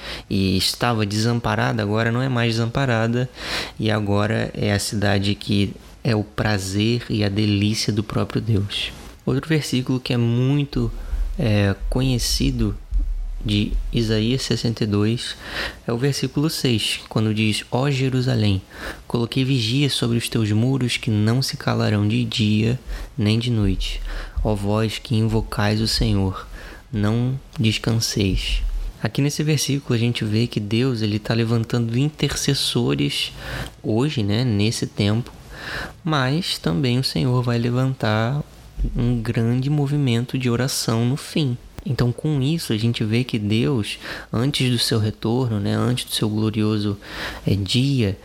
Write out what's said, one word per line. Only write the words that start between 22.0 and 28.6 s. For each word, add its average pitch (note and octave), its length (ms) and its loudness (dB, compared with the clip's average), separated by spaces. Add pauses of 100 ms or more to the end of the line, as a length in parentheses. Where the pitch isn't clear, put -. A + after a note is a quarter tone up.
de A#2+ 160 2
dia A2 560 2 (380)
nem G#2+ 200 2
de A#2+ 120 -2
noite. G2+ 500 0 (420)
Ó G#2+ 120 2
vós G#2 420 0
que - 180 -4
invocais A2 680 0
o A2 60 0
Senhor, G2 600 0 (420)
não A#2 480 0 (220)
descanseis." A2 1040 0 (400)